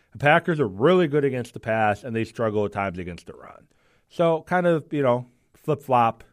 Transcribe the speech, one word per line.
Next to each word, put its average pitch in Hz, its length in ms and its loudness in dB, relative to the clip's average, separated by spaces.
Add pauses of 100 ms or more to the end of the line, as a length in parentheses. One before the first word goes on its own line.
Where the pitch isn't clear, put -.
(120)
The 104 80 -18
Packers 156 400 2
are 131 80 0
really 151 400 2
good 143 180 0
against 123 300 -4
the 113 40 -12
pass, 110 440 0
and 117 120 -8
they 113 80 -2
struggle 107 420 -2
at 101 60 -6
times 98 280 -6
against 87 260 -12
the - 80 -18
run. - 340 -20 (420)
So 165 340 0
kind 175 240 0
of, 160 260 0
you 147 80 -2
know, 123 240 2 (300)
flip-flop, 120 760 0